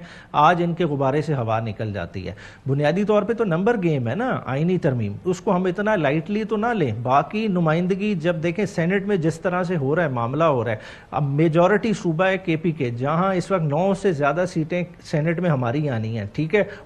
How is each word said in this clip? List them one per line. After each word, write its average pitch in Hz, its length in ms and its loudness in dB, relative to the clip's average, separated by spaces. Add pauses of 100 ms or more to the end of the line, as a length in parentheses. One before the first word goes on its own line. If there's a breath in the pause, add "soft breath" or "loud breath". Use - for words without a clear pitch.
(340 loud breath)
आज 165 260 6
इनके 170 240 0
गुब्बारे 143 380 0
से 156 100 -2
हवा 113 280 0
निकल 110 320 -4
जाती 92 300 -6
है। 90 140 -10 (320 loud breath)
बुनियादी 147 360 2
तौर 208 200 4
पे 226 100 -2
तो 226 100 0
नंबर 196 320 2
गेम 151 320 0
है 117 60 -2
ना, 220 340 -2
आईनी 160 300 0
तरमीम, 120 360 0 (120)
उसको 180 240 -2
हम 185 180 2
इतना 208 260 0
लाइटली 165 500 0
तो 220 120 -2
ना 226 160 0
लें। 123 300 -2
बाकी 147 460 2
नुमाइंदगी 180 680 0
जब 165 260 -2
देखें, 175 260 -2
सेनेट 185 400 0
में 202 140 0
जिस 156 220 -2
तरह 180 220 0
से 180 100 -2
हो 139 200 0
रहा 170 120 2
है, 135 60 -4
मामला 127 340 0
हो 131 160 2
रहा 110 120 -2
है, 107 60 -8 (320 loud breath)
अब 147 100 -2
मेजॉरिटी 170 720 2
सूबा 180 320 0
है 190 120 0
केपी 165 340 -2
के, 143 180 -4
जहां 156 440 0
इस 175 160 -4
वक्त 180 140 2
नौ 170 300 2
से 190 180 0
ज्यादा 147 340 0
सीटें 175 380 -2 (180)
सेनेट 165 380 0
में 180 100 2
हमारी 135 380 0
आनी 113 280 -2
हैं, 101 180 -6
ठीक 156 200 -2
है, 202 140 2 (180 loud breath)